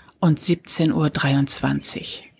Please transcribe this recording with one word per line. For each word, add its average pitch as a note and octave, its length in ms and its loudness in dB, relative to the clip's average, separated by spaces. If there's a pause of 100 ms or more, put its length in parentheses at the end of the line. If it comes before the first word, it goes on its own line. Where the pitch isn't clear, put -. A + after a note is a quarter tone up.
(200)
und D#3+ 200 2
siebzehn E3+ 520 0
Uhr D#3 200 0
dreiundzwanzig. - 1300 -2